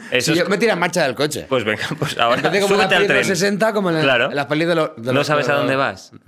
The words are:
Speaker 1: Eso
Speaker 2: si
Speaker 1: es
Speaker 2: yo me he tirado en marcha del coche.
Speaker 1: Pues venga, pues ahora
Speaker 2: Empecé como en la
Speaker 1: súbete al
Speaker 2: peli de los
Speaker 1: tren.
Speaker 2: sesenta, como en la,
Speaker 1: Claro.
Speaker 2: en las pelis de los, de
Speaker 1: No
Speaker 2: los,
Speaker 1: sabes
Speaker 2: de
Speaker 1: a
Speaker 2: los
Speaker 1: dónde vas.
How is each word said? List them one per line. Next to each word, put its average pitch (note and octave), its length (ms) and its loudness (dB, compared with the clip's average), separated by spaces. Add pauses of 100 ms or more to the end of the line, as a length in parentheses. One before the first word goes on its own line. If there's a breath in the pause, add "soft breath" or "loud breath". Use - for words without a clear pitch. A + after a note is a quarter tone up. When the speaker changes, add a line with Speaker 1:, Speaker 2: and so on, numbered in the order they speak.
(120)
Speaker 1:
Eso B2 140 2
Speaker 2:
si D#3+ 60 2
Speaker 1:
es D#3+ 120 2
Speaker 2:
yo E3+ 60 -4
me G3 60 0
he F#3 40 0
tirado A3 140 2
en F3 80 -2
marcha F3 220 0
del C3 120 -2
coche. C3+ 320 -2
Speaker 1:
Pues B2+ 160 0
venga, G#2+ 240 -2 (100)
pues - 200 -6
ahora A#2+ 240 2
Speaker 2:
Empecé F3+ 200 0
como G3 120 2
en G3+ 60 2
la F#3+ 60 4
Speaker 1:
súbete F#3+ 100 2
al F3 80 4
Speaker 2:
peli G3+ 40 0
de D3 120 2
los A#2 80 0
Speaker 1:
tren. F#3+ 100 0
Speaker 2:
sesenta, G3+ 360 0
como G3+ 180 0
en E3 40 0
la, D#3 60 0
Speaker 1:
Claro. C3 300 2
Speaker 2:
en B2+ 40 -4
las C#3+ 120 -2
pelis D#3 200 0
de F3 80 2
los, D#3 220 -2
de A#2 60 -14
Speaker 1:
No B2+ 100 -2
Speaker 2:
los, C#3+ 140 2
Speaker 1:
sabes D3 180 0
Speaker 2:
de C3 80 0
Speaker 1:
a - 20 2
Speaker 2:
los C#3+ 80 0
Speaker 1:
dónde C#3 140 0
vas. A2 340 -4 (160)